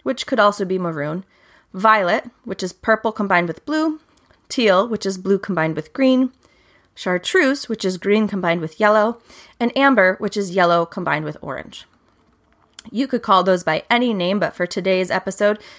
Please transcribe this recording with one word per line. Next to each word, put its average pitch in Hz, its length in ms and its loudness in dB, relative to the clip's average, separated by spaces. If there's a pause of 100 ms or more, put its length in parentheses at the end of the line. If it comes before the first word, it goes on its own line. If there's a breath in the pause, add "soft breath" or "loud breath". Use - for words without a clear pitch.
which 254 220 -4
could 240 140 0
also 208 260 2
be 185 140 -2
maroon, 160 440 -6 (500 soft breath)
violet, 208 560 2 (140)
which 190 200 -8
is 185 100 -4
purple 220 380 0
combined 185 360 0
with - 180 -10
blue, 311 340 -2 (480 soft breath)
teal, 208 400 2
which 214 180 -4
is 196 120 -4
blue 190 200 0
combined 160 380 -2
with 156 180 -10
green, 262 380 2 (640 soft breath)
chartreuse, 269 760 0
which 220 160 -4
is 185 120 -2
green 208 300 2
combined 180 340 -2
with 160 180 -8
yellow, 214 420 2 (380 loud breath)
and 240 180 -2
amber, 220 420 2
which 208 160 -6
is 196 200 -4
yellow 170 300 4
combined 151 400 -6
with 151 160 -10
orange. - 440 -14 (1040)
You 254 160 -2
could 240 140 -4
call 190 220 4
those 185 200 2
by 160 260 -2
any 240 240 2
name, 190 260 -2
but 165 160 -4
for 180 100 -4
today's 185 460 -2
episode, 208 480 -2 (200 loud breath)